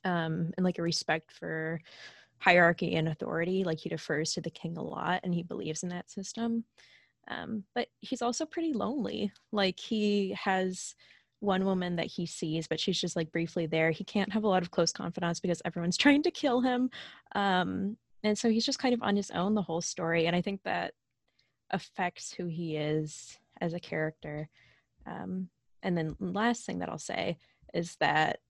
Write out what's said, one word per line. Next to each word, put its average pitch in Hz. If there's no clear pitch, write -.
um, 165
and, 185
like, 180
a -
respect 165
for 160
hierarchy 175
and 160
authority. 170
Like, 160
he -
defers 160
to -
the -
king 165
a 151
lot, 175
and 180
he 175
believes -
in 180
that 175
system. 226
Um, 202
but 247
he's -
also 240
pretty 330
lonely. 214
Like, 196
he 208
has 185
one 190
woman 180
that 170
he -
sees, 160
but 156
she's 185
just, 175
like, 165
briefly 170
there. 160
He 160
can't 202
have 208
a 220
lot 185
of 175
close 170
confidants 175
because 175
everyone's 175
<laughs> -
trying 285
to 349
kill 254
him. 247
Um, 190
and 214
so 233
he's 226
just 277
kind 254
of 240
on 196
his 202
own 190
the 208
whole 170
story. 165
And 170
I 175
think 196
that 180
affects -
who 180
he 165
is 151
as 170
a 175
character. 156
Um, 185
and 180
then 160
last 202
thing -
that -
I'll -
say -
is 170
that 151